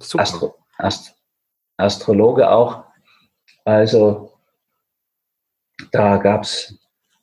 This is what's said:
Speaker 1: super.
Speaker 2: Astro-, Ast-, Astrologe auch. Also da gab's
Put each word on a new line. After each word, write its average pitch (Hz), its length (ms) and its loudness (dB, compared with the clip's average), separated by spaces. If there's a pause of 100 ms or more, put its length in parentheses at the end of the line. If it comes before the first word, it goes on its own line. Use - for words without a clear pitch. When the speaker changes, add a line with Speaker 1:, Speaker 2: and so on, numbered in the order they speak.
Speaker 1:
super. - 220 -6
Speaker 2:
Astro-, - 320 -6 (220)
Ast-, - 380 -8 (640)
Astrologe 110 720 2
auch. 117 340 0 (800)
Also 107 680 2 (1600)
da 101 280 2
gab's 104 560 -2 (480)